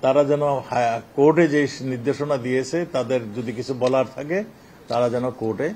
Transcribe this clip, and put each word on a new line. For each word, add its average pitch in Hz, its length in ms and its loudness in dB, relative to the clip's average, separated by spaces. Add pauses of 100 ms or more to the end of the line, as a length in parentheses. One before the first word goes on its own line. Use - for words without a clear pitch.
তারা 135 240 4
যেন 143 180 2
হা-, 123 580 0 (160)
কোর্টে 156 320 6
যে 143 200 2 (120)
নির্দেশনা 135 560 -2
দিয়েছে, 131 560 -2
তাদের 120 420 -2
যদি 117 180 -6
কিছু 123 220 -6
বলার 127 300 2 (100)
থাকে, 165 300 -6 (440)
তারা 120 200 0
যেন 123 220 -2
কোর্টে 117 460 -4